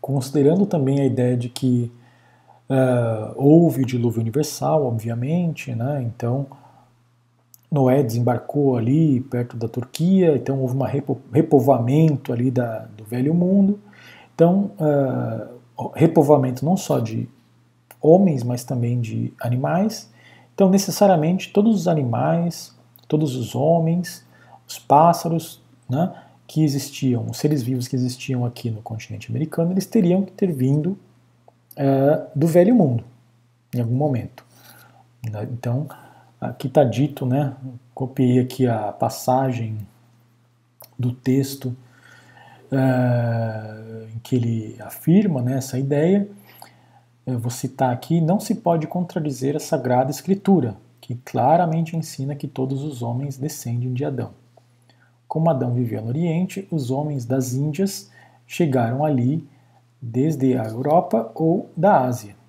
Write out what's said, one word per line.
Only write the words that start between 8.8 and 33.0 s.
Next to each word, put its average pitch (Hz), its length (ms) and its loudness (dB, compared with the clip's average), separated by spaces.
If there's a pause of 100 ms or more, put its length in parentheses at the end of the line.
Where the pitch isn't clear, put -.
perto 120 360 -6
da 113 100 -6
Turquia, 165 680 2
então 135 240 -2
houve 127 140 -2
uma 135 120 0
repo-, 139 340 -4 (120)
repovoamento 135 1000 4
ali 120 180 0
da, 117 300 -2 (160)
do 110 80 -18
Velho 123 300 -2
Mundo, 190 460 2 (540)
então, 185 440 4
é, 127 720 0 (460)
repovoamento 143 720 4
não 170 120 2
só 147 220 -2
de 117 300 -6 (720)
homens, 160 420 6
mas 123 220 -6
também 120 360 -2
de 113 400 -6
animais, 151 720 -2 (440)
então 196 140 6
necessariamente 185 840 2
todos 208 240 4
os 170 120 -2
animais, 151 880 -2 (320)
todos 151 280 0
os 117 180 -6
homens, 165 720 0 (420)
os - 100 -16
pássaros, 165 840 2 (260)
né, 156 240 -2 (340)
que 156 180 0
existiam, 131 680 -2
os 113 80 -10
seres 131 240 0
vivos 123 260 -4
que 139 80 -4
existiam 123 480 -4
aqui 120 260 -6
no 107 120 -10
continente 110 480 -12
americano, 156 420 -2
eles 190 140 -2
teriam 185 360 2
que 196 100 -6
ter 180 200 -2
vindo, 147 460 0 (760)
é, 139 580 2
do 143 120 2
Velho 180 280 6
Mundo, 135 300 2 (720)